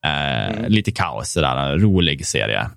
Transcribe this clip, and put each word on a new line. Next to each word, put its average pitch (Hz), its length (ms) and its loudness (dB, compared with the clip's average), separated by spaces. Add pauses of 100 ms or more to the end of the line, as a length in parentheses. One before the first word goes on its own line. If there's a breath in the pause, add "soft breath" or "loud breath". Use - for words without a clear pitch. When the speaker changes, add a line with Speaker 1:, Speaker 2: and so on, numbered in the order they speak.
Speaker 1:
Eh, 71 440 -2
Speaker 2:
Mm. - 220 -2
Speaker 1:
lite 107 200 2
kaos 69 400 -4
sådär, 67 260 2 (140)
en 78 80 2
rolig 87 460 2
serie. 52 520 -2